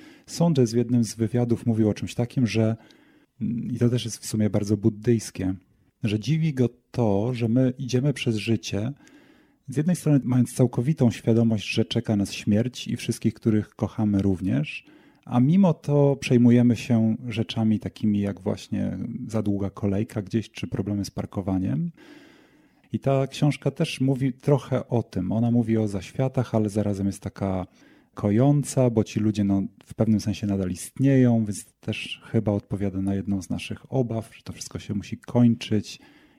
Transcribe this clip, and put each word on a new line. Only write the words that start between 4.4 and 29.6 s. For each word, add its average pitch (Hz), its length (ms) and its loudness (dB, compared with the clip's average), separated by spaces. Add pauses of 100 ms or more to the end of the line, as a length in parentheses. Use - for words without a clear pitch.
bardzo 101 260 0
buddyjskie, 104 800 0 (480)
że 107 180 0
dziwi 156 340 -2
go 127 140 2 (220)
to, 110 440 0
że 117 140 -2
my 127 300 2
idziemy 131 340 0
przez 120 240 -2
życie, 107 560 -2 (760)
z 123 80 -8
jednej 156 200 0
strony 147 280 2
mając 123 300 2
całkowitą 127 560 2
świadomość, 113 580 2
że 110 160 0
czeka 117 320 -2
nas 98 160 0
śmierć 110 560 -2
i - 80 -4
wszystkich, - 380 -4
których 107 340 0
kochamy 104 540 0
również, 98 600 -2 (440)
a 120 120 2
mimo 165 340 4
to 143 420 2
przejmujemy 120 600 6
się 113 400 0 (120)
rzeczami 110 520 -2
takimi 104 400 -2
jak 98 200 -4
właśnie 98 580 -4 (280)
za 110 160 -4
długa 101 280 -2
kolejka 104 520 -4
gdzieś, 104 280 -4
czy - 160 -10
problemy 101 380 -4
z - 60 -10
parkowaniem. 98 800 -4 (1040)
I 110 60 -4
ta 135 280 0
książka - 440 0
też - 300 -4
mówi 135 320 0
trochę - 560 0
o 117 140 0
tym. 92 300 -4
Ona 117 180 2
mówi 113 280 2
o 110 100 0
zaświatach, 120 680 -4
ale 107 140 2
zarazem 101 380 0
jest 95 160 -4
taka 95 440 -4 (480)
kojąca, 127 760 2
bo 110 140 2
ci - 160 -4
ludzie, 104 240 2
no, 98 180 2 (220)